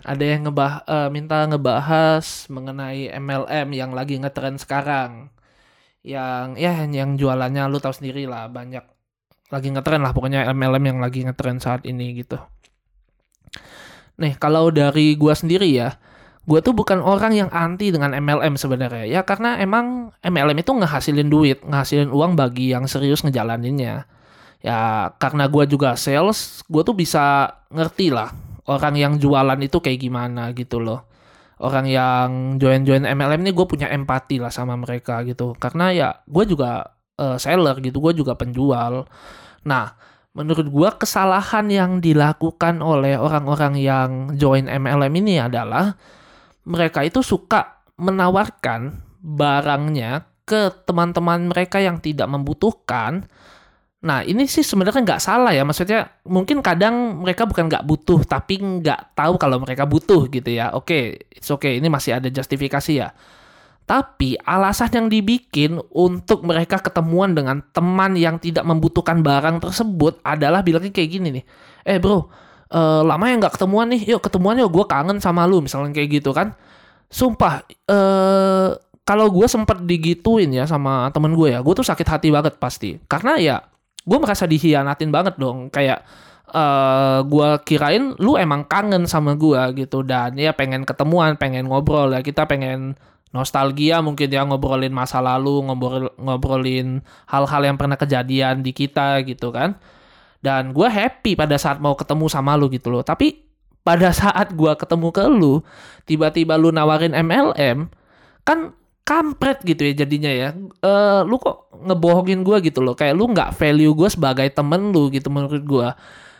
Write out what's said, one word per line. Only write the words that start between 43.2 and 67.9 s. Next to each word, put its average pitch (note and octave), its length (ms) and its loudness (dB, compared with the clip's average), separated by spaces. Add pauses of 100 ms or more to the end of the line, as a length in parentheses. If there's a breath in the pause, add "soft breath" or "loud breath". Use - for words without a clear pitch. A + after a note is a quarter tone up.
yang C3+ 360 0 (280)
join C3+ 320 2
M C3+ 160 -4
L C#3+ 160 2
M C#3 160 0
ini F#3+ 240 2
adalah B2 560 -2 (640 soft breath)
mereka E3+ 400 -2
itu G#3 240 0
suka - 560 -2 (160)
menawarkan F3+ 1040 -2 (160)
barangnya C#3+ 1120 -2 (160)
ke G#3 240 2 (160)
teman-teman E3+ 640 0
mereka F3+ 320 0
yang F3 160 0
tidak D3 320 -4
membutuhkan. C#3+ 960 -4 (760 soft breath)
Nah, C#3+ 240 -2
ini B3 240 0
sih D4+ 160 0
sebenarnya G#3 400 0
nggak F#3 160 0
salah A#3 320 2
ya. C#3 80 2
Maksudnya, F3 480 0 (160)
mungkin F#3 400 0
kadang G#3 560 0
mereka F3+ 240 0
bukan E3+ 240 -2
nggak - 160 -2
butuh, D#3 400 2
tapi D3 320 -4
nggak F#3 560 -4
tahu D#3+ 240 0
kalau C3+ 240 0
mereka C3 240 -4
butuh D3+ 480 4
gitu A#2+ 240 -4
ya. A#2 160 -2
Oke, C3+ 560 -4
it's - 240 -8
okay. C#3 240 -2
Ini D#3 160 0
masih B2+ 240 -2
ada B2+ 160 -4
justifikasi C#3 640 -4
ya. G#2+ 160 -4 (800 soft breath)
Tapi F3 560 -2
alasan G3 480 0
yang A3+ 160 2
dibikin G3 800 0
untuk F3+ 560 0
mereka E3+ 320 0
ketemuan F3 560 0
dengan C#3 240 0 (160)
teman F#3 400 2